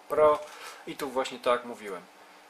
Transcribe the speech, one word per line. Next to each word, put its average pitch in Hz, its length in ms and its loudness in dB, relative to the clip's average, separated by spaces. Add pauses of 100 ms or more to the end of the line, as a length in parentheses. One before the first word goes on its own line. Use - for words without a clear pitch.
Pro”. 151 300 6 (480)
I 160 80 -10
tu 143 140 -6
właśnie 127 300 -4
tak 120 260 2
mówiłem. 107 360 -12 (480)